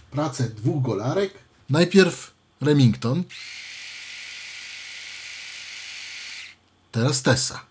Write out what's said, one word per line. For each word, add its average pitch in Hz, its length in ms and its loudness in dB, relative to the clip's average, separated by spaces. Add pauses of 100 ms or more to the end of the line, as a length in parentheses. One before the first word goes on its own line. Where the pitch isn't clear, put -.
(100)
pracę 139 380 -2
dwóch 123 340 -2
golarek. 127 520 0 (360)
Najpierw 175 600 6 (300)
Remington, 139 640 4 (3750)
teraz 131 300 2
Tesa. - 480 2